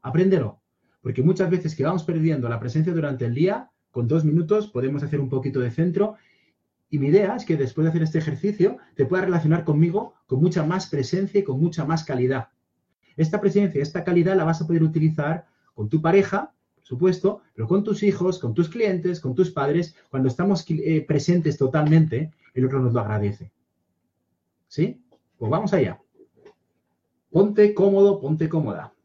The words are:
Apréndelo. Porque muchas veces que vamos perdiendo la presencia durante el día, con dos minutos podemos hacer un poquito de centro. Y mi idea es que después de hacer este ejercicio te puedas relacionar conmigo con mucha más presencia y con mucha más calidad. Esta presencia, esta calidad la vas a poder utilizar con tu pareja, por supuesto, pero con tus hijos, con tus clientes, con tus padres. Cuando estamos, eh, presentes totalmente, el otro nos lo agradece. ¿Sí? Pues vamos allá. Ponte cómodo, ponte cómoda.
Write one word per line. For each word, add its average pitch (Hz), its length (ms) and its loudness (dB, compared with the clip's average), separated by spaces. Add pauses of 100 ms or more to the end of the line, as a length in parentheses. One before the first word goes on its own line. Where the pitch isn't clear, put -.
Apréndelo. 160 580 0 (420)
Porque 123 200 -4
muchas 180 280 2
veces 170 240 -2
que - 100 -2
vamos 170 200 -2
perdiendo 156 440 -2
la 117 120 -4
presencia 156 320 -2
durante 143 340 -4
el 120 80 -2
día, 190 360 -2 (200)
con 120 180 -4
dos 156 160 2
minutos 175 440 2
podemos 139 340 -4
hacer 143 180 -4
un 135 80 -4
poquito 131 320 -4
de 123 100 -2
centro. 180 460 0 (760)
Y 147 80 -4
mi 135 100 0
idea 202 280 4
es 214 80 -10
que 165 120 0
después 139 280 -2
de 160 60 2
hacer 160 120 0
este 160 160 -2
ejercicio 190 600 0 (160)
te 131 120 0
puedas 185 180 0
relacionar 165 400 2
conmigo 170 500 0 (120)
con 131 140 -2
mucha 175 240 2
más 185 240 -4
presencia 185 520 -2
y 196 40 -4
con 135 160 -4
mucha 160 240 -2
más 156 200 -2
calidad. 127 440 -2 (680)
Esta 160 240 0
presencia, 196 420 0
esta 165 220 -6
calidad 180 320 2
la 165 80 2
vas 160 180 0
a 156 40 -4
poder 165 160 2
utilizar 156 640 0 (280)
con 107 140 -6
tu 156 120 2
pareja, 196 540 0 (200)
por - 100 -20
supuesto, 180 580 0 (120)
pero 110 140 -6
con 202 160 2
tus 208 180 -2
hijos, 185 360 0
con 117 160 -6
tus 165 140 2
clientes, 185 520 -2
con 127 140 -4
tus 180 160 2
padres. 151 440 -2 (160)
Cuando 131 180 0
estamos, 180 400 0
eh, 156 380 0
presentes 160 520 0
totalmente, 151 760 2 (220)
el 127 100 0
otro 131 160 -2
nos 120 120 0
lo 117 80 0
agradece. 104 520 -4 (1120)
¿Sí? 208 380 -4 (320)
Pues 110 140 -4
vamos 180 240 0
allá. 110 260 0 (1300)
Ponte 208 440 4
cómodo, 196 460 4
ponte 156 280 -2
cómoda. 113 460 -6 (100)